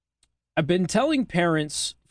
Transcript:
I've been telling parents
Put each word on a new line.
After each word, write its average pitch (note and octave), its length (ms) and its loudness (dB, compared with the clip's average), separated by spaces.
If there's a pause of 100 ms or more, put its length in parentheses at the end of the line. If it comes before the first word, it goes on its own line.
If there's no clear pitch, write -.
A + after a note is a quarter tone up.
(580)
I've D#3 100 -2
been F3 200 2
telling C4+ 400 0
parents D#3+ 640 -2 (180)